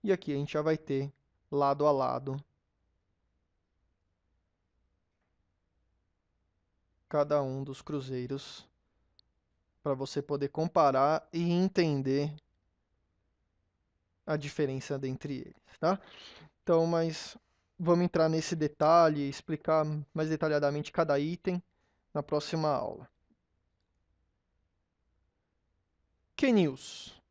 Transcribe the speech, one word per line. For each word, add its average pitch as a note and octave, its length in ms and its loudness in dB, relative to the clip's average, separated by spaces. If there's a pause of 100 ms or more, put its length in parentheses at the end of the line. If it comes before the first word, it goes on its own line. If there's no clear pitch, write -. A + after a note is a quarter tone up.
E G3 120 2
aqui F3 180 -2
a C#3+ 40 -2
gente C#3+ 180 -4
já D3+ 80 0
vai D#3 160 2
ter C#3 340 -4 (400)
lado C#3+ 340 2
a D3+ 60 8
lado C3+ 500 -2 (4000)
cada D3 320 0
um C3+ 200 -4
dos C3+ 200 -10
cruzeiros C3 840 -8 (1160)
pra C#3+ 100 -2
você C3+ 280 -4
poder C#3+ 260 -4
comparar D3+ 840 2
e E3+ 180 0
entender D3+ 840 2 (1900)
a D#3 120 -2
diferença C#3+ 600 -4
dentre C3+ 420 -6
eles, - 380 -18
tá? F3+ 220 0 (640)
Então, E3 240 4
mas E3 500 -4 (400)
vamos F3 280 4
entrar D#3+ 240 2
nesse D#3+ 260 -2
detalhe, D3+ 760 4
explicar D#3 560 -2 (280)
mais D#3 160 -2
detalhadamente D3+ 640 0
cada D3+ 280 2
item F3+ 420 -4 (520)
na D3 100 -4
próxima D3+ 460 -2
aula. - 380 -4 (3250)
Q-News. F#3 920 0